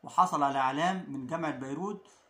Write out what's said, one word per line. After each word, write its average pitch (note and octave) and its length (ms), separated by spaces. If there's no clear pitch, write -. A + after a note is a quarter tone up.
وحصل E3+ 400
على C#3 160
إعلام D#3+ 500
من C#3 180
جامعة D#3+ 240
بيروت. D3 560